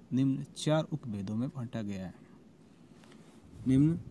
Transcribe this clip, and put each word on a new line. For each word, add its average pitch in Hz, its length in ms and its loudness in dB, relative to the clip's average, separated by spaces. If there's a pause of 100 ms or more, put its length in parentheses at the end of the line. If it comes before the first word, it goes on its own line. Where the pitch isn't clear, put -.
(120)
निम्न 135 320 2 (120)
चार 156 280 2
उपभेदों 104 520 -6
में 123 120 -2
बांटा 117 340 -8
गया 98 240 -6
है। 87 160 -16 (1400)
निम्न 147 320 4 (120)